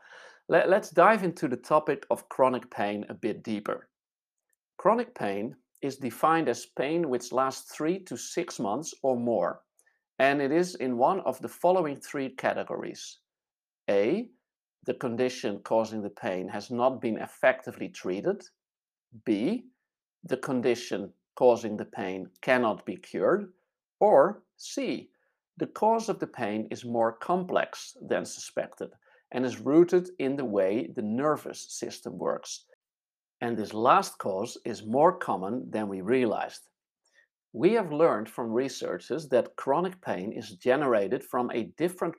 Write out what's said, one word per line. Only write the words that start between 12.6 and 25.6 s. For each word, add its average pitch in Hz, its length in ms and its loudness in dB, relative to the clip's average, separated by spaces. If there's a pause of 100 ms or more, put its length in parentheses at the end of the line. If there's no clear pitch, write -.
A, 127 360 2 (580)
the 127 80 -2
condition 120 720 -2
causing 110 360 0
the 101 80 -6
pain 92 380 -6
has 104 240 -10
not 123 300 0
been 110 160 -2
effectively - 720 0
treated. 104 520 -4 (840)
B, 120 400 0 (580)
the 131 140 -4
condition 120 760 -2 (240)
causing 113 400 4
the 107 80 -6
pain 95 460 -8 (120)
cannot 120 440 2
be 92 100 -8
cured. 131 560 0 (480)
Or 196 440 6 (120)
C, 180 540 -8 (480)
the 151 100 -4